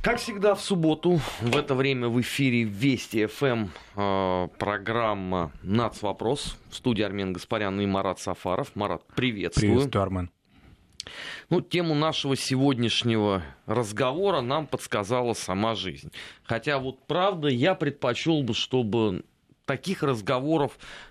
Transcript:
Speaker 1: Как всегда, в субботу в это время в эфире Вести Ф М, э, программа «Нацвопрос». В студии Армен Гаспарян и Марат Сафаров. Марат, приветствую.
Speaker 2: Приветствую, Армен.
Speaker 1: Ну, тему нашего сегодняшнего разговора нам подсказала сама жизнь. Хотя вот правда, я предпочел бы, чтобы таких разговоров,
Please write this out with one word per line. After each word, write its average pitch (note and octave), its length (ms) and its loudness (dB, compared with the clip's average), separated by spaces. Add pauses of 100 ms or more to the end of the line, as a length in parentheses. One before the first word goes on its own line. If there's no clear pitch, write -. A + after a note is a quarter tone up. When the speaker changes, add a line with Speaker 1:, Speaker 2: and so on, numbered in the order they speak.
Speaker 1:
Как A#3+ 160 0
всегда, G3+ 380 2
в G3+ 60 -10
субботу E3 580 2 (220)
в A#2 140 2
это C#3+ 200 2
время C3 320 2
в A#2+ 140 2
эфире A#2+ 420 2
Вести A2 640 0
Ф - 180 -4
М, A#2 260 0 (260)
э, F#2+ 520 2 (100)
программа G2+ 920 -2 (100)
«Нацвопрос». G#2+ 960 -2 (140)
В - 40 -16
студии A2 280 0
Армен G2 300 -2
Гаспарян G2 460 -2
и G2+ 60 2
Марат G2 340 0
Сафаров. F#2 560 -4
Марат, G2 280 -4 (120)
приветствую. G#2 580 0
Speaker 2:
Приветствую, B2 280 2
Армен. F#2 300 -2 (1200)
Speaker 1:
Ну, F3 100 4
тему E3+ 320 0
нашего D3 420 2
сегодняшнего A#2 1080 2 (240)
разговора B2+ 760 0
нам C#3 240 -2
подсказала A#2+ 680 -2
сама G#2 420 0
жизнь. F2 360 -8 (340)
Хотя C3+ 340 -2
вот C3 260 -8
правда, E3+ 440 0
я C#3+ 260 4
предпочел D3 680 0
бы, A#2 140 0
чтобы A2 680 0 (420)
таких C#3+ 360 -4
разговоров, C3+ 760 0 (320)